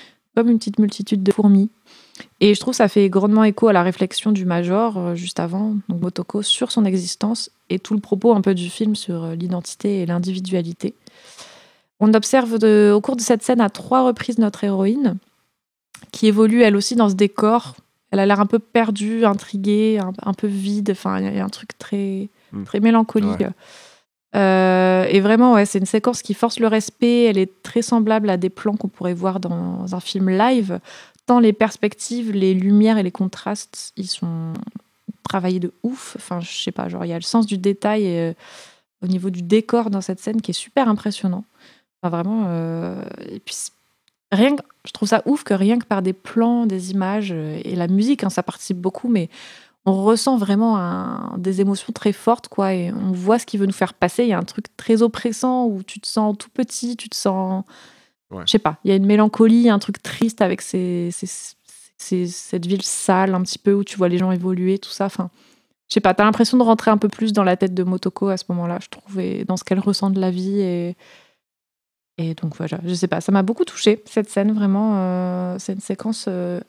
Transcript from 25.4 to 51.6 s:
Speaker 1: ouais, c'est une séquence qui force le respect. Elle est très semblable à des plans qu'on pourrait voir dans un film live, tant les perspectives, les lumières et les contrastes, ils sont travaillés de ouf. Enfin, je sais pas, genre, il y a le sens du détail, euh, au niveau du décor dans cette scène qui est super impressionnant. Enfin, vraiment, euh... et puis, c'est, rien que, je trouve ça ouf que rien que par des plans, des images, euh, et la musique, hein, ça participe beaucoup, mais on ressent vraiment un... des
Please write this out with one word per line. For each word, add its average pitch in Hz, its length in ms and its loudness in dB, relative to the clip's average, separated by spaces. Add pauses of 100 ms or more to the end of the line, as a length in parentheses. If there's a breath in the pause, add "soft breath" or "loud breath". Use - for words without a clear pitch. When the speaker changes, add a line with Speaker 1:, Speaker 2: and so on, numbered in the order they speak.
Speaker 1:
ouais, 202 120 6
c'est 202 120 -2
une 190 80 0
séquence 226 360 0
qui 202 120 -6
force 233 240 -2
le 233 80 2
respect. 240 580 2
Elle 208 140 4
est 190 120 0 (120)
très - 200 -2
semblable 220 480 2
à 180 60 2
des 185 140 -2
plans 208 260 -2
qu'on 196 120 -6
pourrait 180 260 -4
voir 185 260 -4
dans 175 540 -6
un 180 60 -6
film 190 300 -2
live, 202 480 2 (480 loud breath)
tant 247 140 4
les 220 120 6
perspectives, 220 800 -4
les 190 220 2
lumières 208 440 4
et 202 40 0
les 180 80 -2
contrastes, - 840 -8
ils 190 120 -8
sont 165 440 -6 (680)
travaillés 185 380 -4
de 175 120 -6 (100)
ouf. 254 340 -8
Enfin, 180 240 -8
je 170 100 -12
sais - 220 -6
pas, - 160 -6
genre, 180 160 -8
il 170 40 -6
y 170 40 -6
a 165 60 -6
le 170 40 -10
sens 226 240 0
du 202 120 -4
détail, 202 480 -2
euh, 170 260 -2 (720 loud breath)
au 185 60 -6
niveau 185 220 -2
du 180 120 -6
décor 220 480 0
dans 196 100 -2
cette 185 200 -8
scène 220 200 -2
qui 202 120 -6
est - 20 -6
super - 340 0
impressionnant. 202 560 -2 (580 soft breath)
Enfin, 170 140 -4
vraiment, 202 300 -2
euh... 170 560 -6 (260)
et 208 120 -14
puis, - 140 -14
c'est, - 180 -12 (600)
rien 254 240 4
que, 269 60 -12 (240)
je - 60 -16
trouve 208 160 -4
ça 226 180 2
ouf 285 180 0
que 214 100 -2
rien 202 240 2
que 226 80 -6
par 196 160 -2
des 185 100 0
plans, 233 540 0
des 185 260 -4
images, 196 400 -2
euh, 156 320 -6
et 190 120 -6
la 170 120 0
musique, 220 360 2
hein, 190 60 0
ça 180 120 -2
participe - 380 -8
beaucoup, 190 280 -4
mais 190 200 0 (560 loud breath)
on 190 180 2
ressent 233 340 2
vraiment 208 420 2
un... 175 600 -6
des 185 220 -2